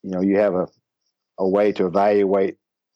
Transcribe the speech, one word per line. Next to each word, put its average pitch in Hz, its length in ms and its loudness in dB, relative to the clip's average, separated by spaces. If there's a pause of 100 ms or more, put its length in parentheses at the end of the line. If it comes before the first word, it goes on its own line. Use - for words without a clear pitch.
you 95 60 -10
know, 90 100 -4
you 98 180 2
have 104 160 0
a, 90 140 -4 (720)
a 95 80 -2
way 101 240 2
to 95 140 -2
evaluate 98 720 0 (400)